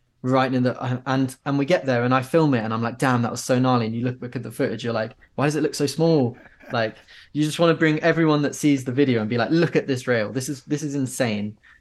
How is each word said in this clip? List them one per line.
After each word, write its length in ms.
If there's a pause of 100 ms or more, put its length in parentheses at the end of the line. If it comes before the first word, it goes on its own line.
(220)
right 320
in 80
the, 180
uh, 260
and, 280 (120)
and 120
we 60
get 200
there 200
and 100
I 80
film 320
it 80
and 100
I'm 80
like, 180
"Damn, 240
that 100
was 100
so 160
gnarly." 280
And 100
you 80
look, 180
look 140
at 80
the 80
footage, 320
you're 80
like, 240 (180)
"Why 120
does 100
it 60
look 120
so 120
small?" 520 (340)
Like, 240 (360)
you 120
just 140
wanna 160
bring 260
everyone 420
that 120
sees 300
the 80
video 280
and 80
be 100
like, 120
"Look 240
at 140
this 180
rail. 240
This 180
is, 160
this 200
is 100
insane." 640 (220)